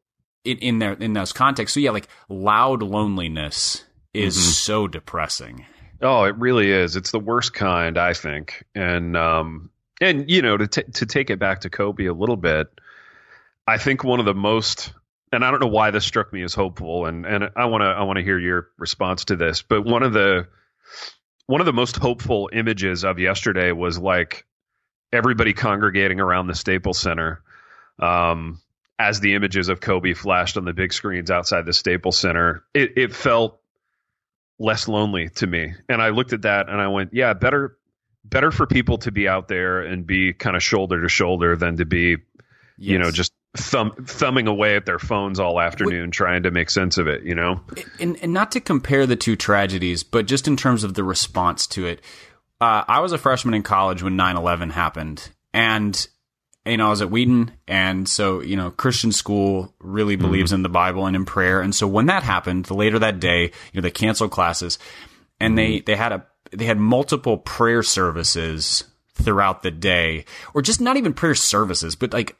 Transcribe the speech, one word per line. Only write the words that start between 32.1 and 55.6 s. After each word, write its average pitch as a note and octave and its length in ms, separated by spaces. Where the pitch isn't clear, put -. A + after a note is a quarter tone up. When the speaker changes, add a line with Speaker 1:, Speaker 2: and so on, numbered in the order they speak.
Speaker 2:
Center. E2+ 460
It, C#3+ 240
it B2 180
felt A#2 440
less A2 280
lonely G#2 420
to - 180
me. E2+ 260
And A#2 120
I A2 80
looked B2 220
at G#2+ 120
that G2+ 260
and G#2 100
I G2 80
went, G2 260
"Yeah, A2 200
better, C3 420
better C#3 280
for - 160
people A#2+ 320
to A2 120
be G2+ 160
out F#2+ 200
there F#2 340
and F2+ 240
be F#2 280
kinda F#2 260
shoulder F#2 420
to E2+ 80
shoulder E2+ 460
than E2+ 220
to E2+ 80
be, E2+ 320
you G2 220
know, F2 80
Speaker 1:
Yes. D#2+ 80
Speaker 2:
just F2 180
thumb-, A2+ 480
thumbing B2+ 420
away G#2 280
at G2+ 100
their F2 140
phones G2 400
all F2 200
afternoon F2 500
Speaker 1:
Wh- E2+ 60
Speaker 2:
trying F2+ 280
to F2+ 80
make E2+ 180
sense F#2 300
of E2 80
it," D2+ 160
you E2+ 120
know? F2 260
Speaker 1:
And, E3+ 220
and E3+ 100
not G3+ 200
to B3+ 100
compare C#3 460
the B2 80
two A#2 200
tragedies, F#2+ 680
but A2 240
just C3+ 200
in D3 80
terms B2 280
of G2 100
the G2+ 100
response F#2 640
to F#2 200
it. E2+ 120
Uh, A2+ 260
I B2+ 140
was F3+ 100
a E3 60
freshman B2+ 380
in G#2 80
college F#2+ 400
when F#2 120
nine F#2 220
eleven E2+ 320
happened. D#2 600
And, A2 540